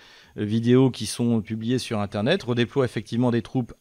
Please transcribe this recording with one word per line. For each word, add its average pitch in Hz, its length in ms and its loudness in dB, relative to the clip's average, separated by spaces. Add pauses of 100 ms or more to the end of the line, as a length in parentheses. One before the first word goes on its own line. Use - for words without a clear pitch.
(380)
euh, 104 60 -4
vidéos 120 480 4
qui - 140 -8
sont 117 360 0
publiées 113 380 -4
sur 113 200 -4
Internet, 107 440 -2
redéploie 120 420 0
effectivement 120 460 -2
des 117 100 0
troupes - 400 -6